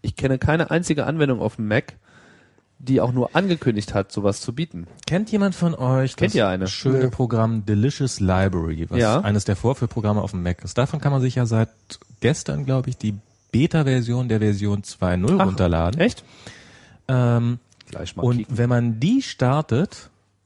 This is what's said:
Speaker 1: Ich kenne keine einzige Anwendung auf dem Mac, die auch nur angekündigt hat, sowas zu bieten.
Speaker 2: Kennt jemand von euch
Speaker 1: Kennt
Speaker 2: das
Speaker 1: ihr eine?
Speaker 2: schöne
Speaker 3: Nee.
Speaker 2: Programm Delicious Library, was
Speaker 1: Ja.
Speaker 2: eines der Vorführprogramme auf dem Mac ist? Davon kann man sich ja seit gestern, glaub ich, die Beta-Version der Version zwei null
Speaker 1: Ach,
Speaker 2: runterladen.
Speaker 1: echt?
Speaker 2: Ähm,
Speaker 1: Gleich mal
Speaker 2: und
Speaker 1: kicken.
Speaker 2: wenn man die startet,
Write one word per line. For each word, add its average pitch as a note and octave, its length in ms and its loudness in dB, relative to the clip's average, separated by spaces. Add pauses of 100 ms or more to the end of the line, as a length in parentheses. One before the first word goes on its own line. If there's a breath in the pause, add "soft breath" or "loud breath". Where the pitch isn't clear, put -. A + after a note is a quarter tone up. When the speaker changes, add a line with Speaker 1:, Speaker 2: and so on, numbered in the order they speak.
Speaker 1:
Ich - 140 -6
kenne C3+ 220 0
keine D3+ 320 2
einzige D#3+ 360 0
Anwendung C#3 340 0
auf - 160 -2
dem G#2+ 120 -4
Mac, A2 260 -2 (840 soft breath)
die C3 220 0
auch A#2+ 120 0
nur B2 220 -2
angekündigt D#3 600 0
hat, G2 180 -2
sowas G2+ 280 -2
zu - 120 -10
bieten. A#2 360 -8 (180)
Speaker 2:
Kennt G#3+ 260 -2
jemand G3+ 220 0
von E3+ 200 0
euch C3 420 -2
Speaker 1:
Kennt F#3 160 0
Speaker 2:
das - 20 -4
Speaker 1:
ihr G#2+ 140 2
eine? F#2 180 -2
Speaker 2:
schöne C3 380 0
Speaker 3:
Nee. B2+ 60 0
Speaker 2:
Programm A2+ 540 0
Delicious A#2 560 0
Library, F#2 720 0
was A#2+ 80 0
Speaker 1:
Ja. A#2 220 2
Speaker 2:
eines G#2 240 0
der G2+ 120 0
Vorführprogramme G#2+ 640 -2
auf G2 120 -4
dem F2+ 100 -4
Mac F2 220 -2
ist? - 120 -10
Davon C3+ 240 0
kann C#3+ 120 0
man C3+ 100 2
sich B2+ 140 0
ja B2 100 2
seit A2 220 2 (520)
gestern, C#3+ 460 0
glaub C3 220 -2
ich, B2+ 100 -8
die G#2+ 160 -2 (380)
Beta-Version B2+ 760 2
der A2 120 2
Version G#2 420 0
zwei F2+ 340 -2
null A2+ 240 2
Speaker 1:
Ach, G3 60 4
Speaker 2:
runterladen. F2+ 540 2
Speaker 1:
echt? A#3 240 0 (840 loud breath)
Speaker 2:
Ähm, A#2+ 500 2 (320)
Speaker 1:
Gleich D#2+ 260 -10
mal - 80 -6
Speaker 2:
und B2 140 2
Speaker 1:
kicken. A2 200 -4
Speaker 2:
wenn A#2+ 100 2
man A#2+ 320 2
die A#3 220 2
startet, C3+ 880 0 (360)